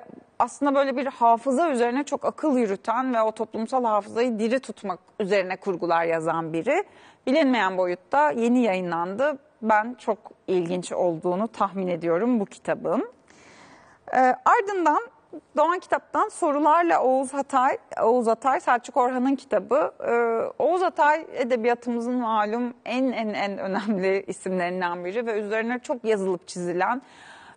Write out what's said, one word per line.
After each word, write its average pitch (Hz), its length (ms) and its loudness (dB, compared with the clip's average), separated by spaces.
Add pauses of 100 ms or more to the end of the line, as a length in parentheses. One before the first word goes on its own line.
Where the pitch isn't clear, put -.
(380)
aslında 269 360 0
böyle 269 220 2
bir 262 100 -2
hafıza 254 640 2
üzerine 240 340 0
çok - 200 -6
akıl 285 340 0
yürüten 233 560 -2
ve 226 80 2
o 220 100 0
toplumsal 226 520 -4
hafızayı 220 540 0
diri 226 220 0
tutmak 202 380 -10 (220)
üzerine 190 360 0
kurgular 170 480 0
yazan 165 480 -2
biri. 262 320 0 (420)
Bilinmeyen 254 520 2
Boyut'ta 185 520 2
yeni 240 320 2
yayınlandı. 185 760 -2 (240)
Ben 214 360 0
çok 214 200 -4 (280)
ilginç 180 460 -2
olduğunu 180 560 -2
tahmin 190 400 -4
ediyorum 175 520 0
bu 196 40 -2
kitabın. 190 680 -4 (1000)
E, - 60 2 (260)
ardından 381 580 2 (540)
Doğan 247 220 2
Kitap'tan 294 500 -2
Sorularla 330 760 2
Oğuz 262 320 0
Hatay, 277 440 0 (240)
Oğuz 226 260 4
Atay, 262 320 2
Selçuk 254 360 0
Orhan'ın 254 400 2
kitabı. 247 640 0
E, - 120 -2 (500)
Oğuz 349 200 2
Atay 320 520 2
edebiyatımızın 240 800 -2
malum 226 600 -2 (100)
en, 254 280 0
en, 214 160 -4
en 196 300 -4
önemli 196 680 -2
isimlerinden 180 760 -4
biri 214 220 -6
ve 214 140 -4
üzerine 220 380 -4
çok 247 260 -8
yazılıp 196 440 -2
çizilen, 180 540 -4 (540)